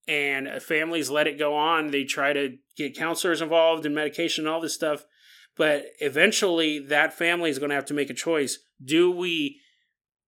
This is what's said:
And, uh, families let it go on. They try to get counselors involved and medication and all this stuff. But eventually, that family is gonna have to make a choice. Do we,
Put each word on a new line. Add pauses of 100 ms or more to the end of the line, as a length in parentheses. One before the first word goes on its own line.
And,
uh,
families
let
it
go
on.
They
try
to (200)
get
counselors
involved
and
medication
and
all
this
stuff. (500)
But (140)
eventually,
that
family
is
gonna
have
to
make
a
choice. (240)
Do
we, (680)